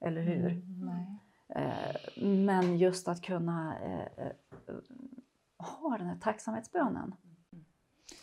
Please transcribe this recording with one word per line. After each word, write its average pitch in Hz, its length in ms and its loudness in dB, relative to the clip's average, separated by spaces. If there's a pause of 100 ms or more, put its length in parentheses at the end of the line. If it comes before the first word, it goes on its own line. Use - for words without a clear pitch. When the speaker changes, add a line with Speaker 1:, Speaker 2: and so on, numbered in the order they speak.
Speaker 1:
eller 165 220 -2
hur? 175 280 2
Speaker 2:
Mm, 180 360 -6
nej. 180 320 -6 (300)
Speaker 1:
Eh, - 760 -4
men 190 540 6
just 185 300 4
att 175 140 -2
kunna, 170 560 0
eh, - 480 -6
eh, - 60 -6 (1300)
ha 262 400 -4
den 180 80 -4
här 175 140 -6
tacksamhetsbönen. 220 920 -2 (1080)